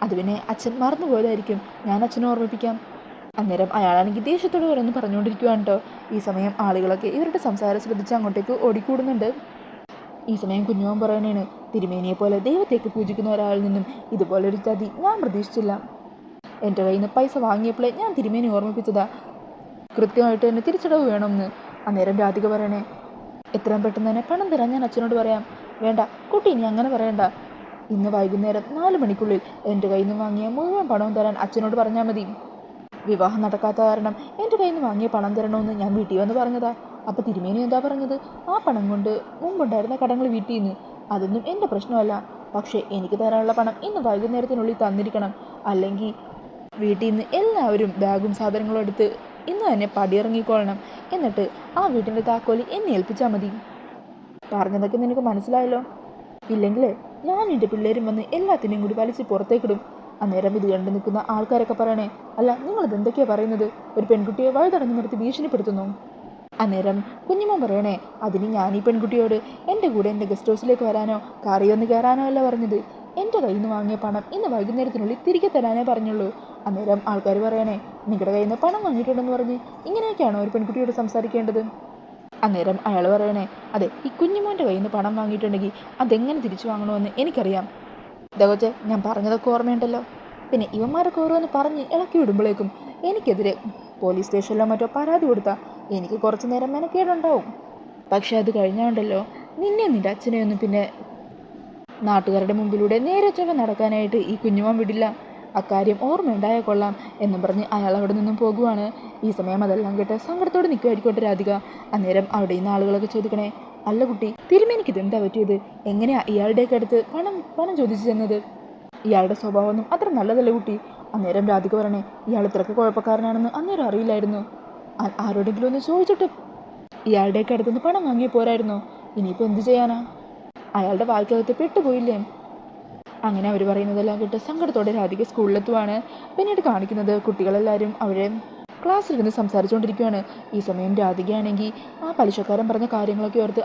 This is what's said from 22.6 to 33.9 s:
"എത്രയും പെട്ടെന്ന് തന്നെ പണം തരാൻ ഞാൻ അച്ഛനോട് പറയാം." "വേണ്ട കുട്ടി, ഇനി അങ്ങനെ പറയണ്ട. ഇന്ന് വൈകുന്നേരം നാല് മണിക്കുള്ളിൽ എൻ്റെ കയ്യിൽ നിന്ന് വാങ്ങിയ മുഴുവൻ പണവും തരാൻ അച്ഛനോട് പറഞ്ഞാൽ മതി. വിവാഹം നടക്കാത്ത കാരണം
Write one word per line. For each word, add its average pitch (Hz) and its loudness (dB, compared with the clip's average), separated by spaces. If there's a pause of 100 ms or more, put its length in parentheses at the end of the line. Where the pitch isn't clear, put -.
"എത്രയും 214 0
പെട്ടെന്ന് 214 0
തന്നെ 226 0
പണം 359 0
തരാൻ 254 2
ഞാൻ 262 0
അച്ഛനോട് 233 0
പറയാം." 220 2 (380)
"വേണ്ട 220 2 (280)
കുട്ടി, 415 2
ഇനി 240 2
അങ്ങനെ 226 2
പറയണ്ട. 220 0 (680)
ഇന്ന് 208 0
വൈകുന്നേരം 208 0
നാല് 349 2
മണിക്കുള്ളിൽ 208 2 (260)
എൻ്റെ 202 2
കയ്യിൽ 196 2
നിന്ന് 208 -2
വാങ്ങിയ 214 -2
മുഴുവൻ 339 0
പണവും 214 0
തരാൻ 214 2
അച്ഛനോട് 214 -2
പറഞ്ഞാൽ 226 2
മതി. 220 -2 (800)
വിവാഹം 202 4
നടക്കാത്ത 214 0
കാരണം 214 4 (240)